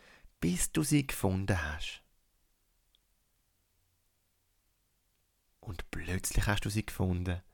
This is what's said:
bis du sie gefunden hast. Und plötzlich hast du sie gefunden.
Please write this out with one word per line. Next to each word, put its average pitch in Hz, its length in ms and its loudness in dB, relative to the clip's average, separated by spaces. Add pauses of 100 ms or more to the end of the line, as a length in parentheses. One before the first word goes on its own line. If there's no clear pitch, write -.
(400)
bis 175 320 0
du 160 120 2
sie 147 220 4
gefunden 95 560 0
hast. 76 420 -6 (3750)
Und - 220 -8
plötzlich 90 560 0
hast 104 180 2
du 107 60 -2
sie 107 120 0
gefunden. 90 600 -2 (100)